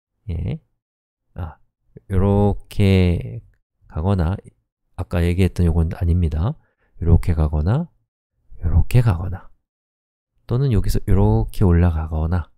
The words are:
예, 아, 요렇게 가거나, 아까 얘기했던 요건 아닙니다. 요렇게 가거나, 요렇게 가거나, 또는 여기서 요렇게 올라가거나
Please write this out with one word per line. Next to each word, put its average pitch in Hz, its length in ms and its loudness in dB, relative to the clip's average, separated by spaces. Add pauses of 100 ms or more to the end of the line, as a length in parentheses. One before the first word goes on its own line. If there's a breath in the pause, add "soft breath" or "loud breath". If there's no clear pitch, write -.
(300)
예, 107 320 -8 (760)
아, 85 220 -12 (520)
요렇게 95 1300 0 (460)
가거나, 90 480 -2 (600)
아까 87 280 -4
얘기했던 87 420 0
요건 82 300 0
아닙니다. 85 600 -2 (460)
요렇게 82 320 2
가거나, 80 560 0 (760)
요렇게 82 380 2
가거나, 92 480 -4 (960)
또는 127 260 -2
여기서 101 360 0
요렇게 107 560 2
올라가거나 82 960 0